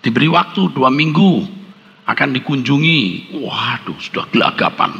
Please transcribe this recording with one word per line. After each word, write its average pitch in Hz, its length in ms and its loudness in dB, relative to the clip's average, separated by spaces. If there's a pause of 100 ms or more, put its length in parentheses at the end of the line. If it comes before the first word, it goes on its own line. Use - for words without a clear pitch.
Diberi 117 240 2
waktu 165 480 0
dua 131 160 2
minggu, 151 560 4 (580)
akan 139 300 0
dikunjungi. 135 960 0 (100)
Waduh, - 600 -6
sudah - 320 -8
gelagapan, - 640 0